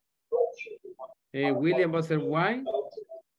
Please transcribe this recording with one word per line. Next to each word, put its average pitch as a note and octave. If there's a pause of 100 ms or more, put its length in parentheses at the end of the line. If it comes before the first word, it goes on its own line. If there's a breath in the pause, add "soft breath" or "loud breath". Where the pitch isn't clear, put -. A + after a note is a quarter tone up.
(1300)
Eh, C#3
William E3
va E3
a D#3+
ser D#3+
why. F3 (760)